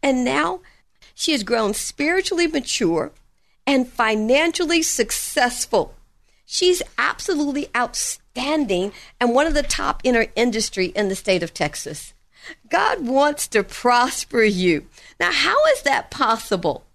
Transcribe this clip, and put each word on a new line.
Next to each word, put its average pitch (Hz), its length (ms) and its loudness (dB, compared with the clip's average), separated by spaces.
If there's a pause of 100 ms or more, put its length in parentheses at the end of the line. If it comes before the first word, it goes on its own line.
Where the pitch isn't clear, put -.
And 262 200 2
now 302 380 -2 (520)
she - 180 -4
has 262 120 0
grown 214 300 0
spiritually 339 720 -2
mature 233 680 -2 (520)
and 262 220 2
financially 285 960 2
successful. - 1120 -2 (500)
She's 359 360 2 (160)
absolutely 285 760 -2
outstanding 240 1160 -2 (300)
and 240 120 2
one 285 140 4
of 320 60 0
the 294 100 2
top - 400 -4
in 247 120 4
her 226 200 2
industry 214 520 0
in 208 200 -2
the 190 80 -2
state 185 260 0
of 165 120 -8
Texas. - 600 -8 (560)
God 349 380 0
wants 285 400 2
to 208 160 2
prosper 240 800 0
you. 180 440 2 (320)
Now, 175 120 0
how - 240 0 (120)
is 554 160 2
that 269 280 0
possible? 220 840 -2